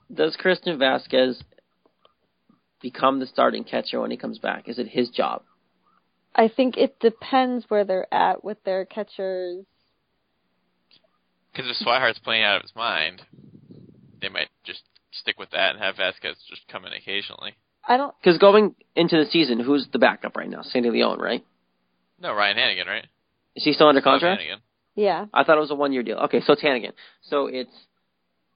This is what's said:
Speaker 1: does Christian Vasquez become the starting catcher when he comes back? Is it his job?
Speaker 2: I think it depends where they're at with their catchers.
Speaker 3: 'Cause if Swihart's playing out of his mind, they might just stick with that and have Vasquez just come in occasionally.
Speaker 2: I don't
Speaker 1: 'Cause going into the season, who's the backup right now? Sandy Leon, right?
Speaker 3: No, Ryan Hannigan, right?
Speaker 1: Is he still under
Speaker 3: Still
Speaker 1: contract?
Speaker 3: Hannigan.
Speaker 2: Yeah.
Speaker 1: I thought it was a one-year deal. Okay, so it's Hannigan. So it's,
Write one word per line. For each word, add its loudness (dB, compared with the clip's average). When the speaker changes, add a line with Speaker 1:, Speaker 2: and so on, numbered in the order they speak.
Speaker 1:
does -2
Christian -2
Vasquez 0
become 0
the -6
starting 0
catcher -6
when -4
he -6
comes -12
back? -8
Is -8
it -6
his -2
job? -4
Speaker 2:
I 6
think 0
it 0
depends 0
where 2
they're -4
at 2
with -10
their -4
catchers. -8
Speaker 3:
'Cause -8
if -8
Swihart's 0
playing -2
out 2
of -4
his -20
mind, -4
they -8
might -6
just -16
stick -8
with -14
that 0
and -14
have -4
Vasquez -6
just -20
come -14
in -14
occasionally. -10
Speaker 2:
I 2
don't -6
Speaker 1:
'Cause 6
going 6
into 2
the 4
season, 0
who's 0
the -6
backup 2
right -10
now? -12
Sandy -2
Leon, 0
right? -4
Speaker 3:
No, -8
Ryan 0
Hannigan, -2
right? -8
Speaker 1:
Is -10
he 2
still 8
under 6
Speaker 3:
Still 4
Speaker 1:
contract? 0
Speaker 3:
Hannigan. -12
Speaker 2:
Yeah. 0
Speaker 1:
I 2
thought 4
it 2
was -6
a -4
one-year -2
deal. -6
Okay, 0
so 4
it's 2
Hannigan. -2
So -2
it's, -10